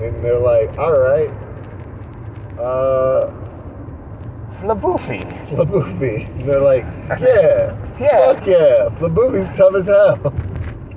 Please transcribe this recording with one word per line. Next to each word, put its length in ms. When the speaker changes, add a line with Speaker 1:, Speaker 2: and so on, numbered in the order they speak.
Speaker 1:
And 220
they're 140
like, 400
"All 200
right, 320
uh, 720
Speaker 2:
Flaboofy. 640
Speaker 1:
Flaboofy." 800
And 80
they're 120
like, 240
Speaker 2:
<laughs> 220
Speaker 1:
"Yeah, 540
Speaker 2:
Yeah. 320
Speaker 1:
fuck 140
yeah, 420
Flaboofy's 540
tough 220
as 120
hell." 300
<laughs> 160